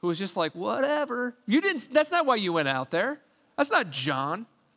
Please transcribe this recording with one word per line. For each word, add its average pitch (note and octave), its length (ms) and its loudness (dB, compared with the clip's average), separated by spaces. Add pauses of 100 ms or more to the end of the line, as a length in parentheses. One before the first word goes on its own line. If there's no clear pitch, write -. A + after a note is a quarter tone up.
who F3 60 -4
was E3+ 120 0
just G3 180 -6
like, E3 180 0
'Whatever.' B3 800 -2 (100)
You A#3+ 140 2
didn't, F4+ 320 -2
that's D4+ 180 4
not F4 140 2
why C4 120 4
you F#3+ 160 0
went D3+ 160 2
out C3 240 -2
there. C4 280 -2 (360)
That's C#4+ 140 2
not C4+ 200 2
John. C#3+ 560 -2 (300)